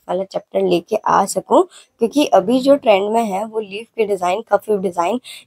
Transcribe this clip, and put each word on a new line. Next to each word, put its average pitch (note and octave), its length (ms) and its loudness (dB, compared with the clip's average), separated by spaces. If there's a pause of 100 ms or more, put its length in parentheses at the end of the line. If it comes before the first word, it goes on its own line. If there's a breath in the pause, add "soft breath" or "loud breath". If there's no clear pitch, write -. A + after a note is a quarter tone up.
वाला F3+ 160 -2
चैप्टर - 380 -4
लेके F3+ 360 0
आ E3+ 280 0
सकूँ, - 360 0 (380 soft breath)
क्योंकि B3+ 240 0 (100)
अभी G3 260 4
जो C#4 160 4
ट्रेंड G#3 360 2
में A#3 120 2
है G3 200 -4
वो A3 160 -6
लीफ G3+ 280 -12
के A3 180 -2
डिज़ाइन, F#3+ 360 -2
कफ G3+ 280 -2
लीफ G#3 100 0
डिज़ाइन, F#3+ 400 -2 (260 loud breath)